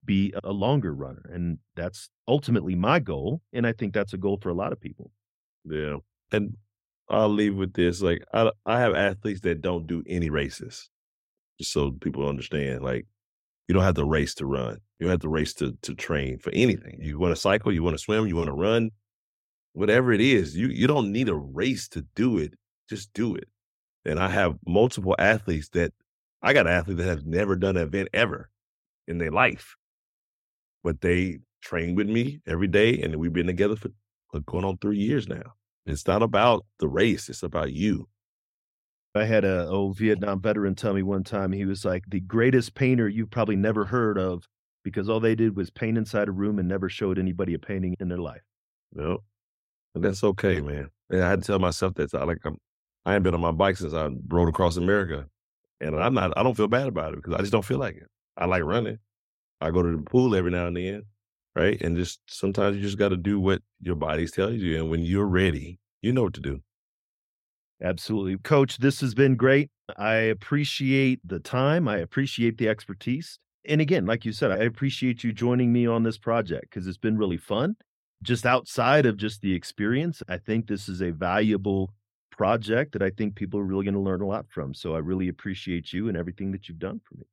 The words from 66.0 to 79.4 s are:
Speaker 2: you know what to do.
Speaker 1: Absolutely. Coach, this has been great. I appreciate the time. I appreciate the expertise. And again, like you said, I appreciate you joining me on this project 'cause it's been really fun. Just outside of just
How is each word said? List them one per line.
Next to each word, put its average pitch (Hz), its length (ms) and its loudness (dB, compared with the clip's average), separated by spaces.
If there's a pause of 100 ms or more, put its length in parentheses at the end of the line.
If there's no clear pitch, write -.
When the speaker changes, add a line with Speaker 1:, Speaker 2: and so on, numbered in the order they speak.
Speaker 2:
you 110 100 0
know 127 120 2
what 92 100 -2
to - 80 -12
do. 69 200 -6 (1200)
Speaker 1:
Absolutely. 95 560 -2
Coach, 139 400 2
this 135 220 2
has 127 120 -2
been 131 220 6
great. 135 340 4 (260)
I 110 180 0
appreciate 131 1080 0
the 87 160 -6
time. 143 480 0
I 104 100 0
appreciate 117 600 -2
the 117 100 0
expertise. 110 680 -6 (280)
And 151 140 2
again, 147 280 2
like 117 180 0
you 110 60 -2
said, 110 200 0
I 104 120 2
appreciate 123 600 -2
you 117 100 -2
joining 120 380 2
me 120 140 4
on 117 160 2
this 113 160 0
project 107 540 -2
'cause 92 160 -8
it's 92 100 -6
been 110 200 0
really 95 200 0
fun. 139 380 -2 (460)
Just 120 240 0
outside 131 600 4
of 107 120 4
just 104 240 -6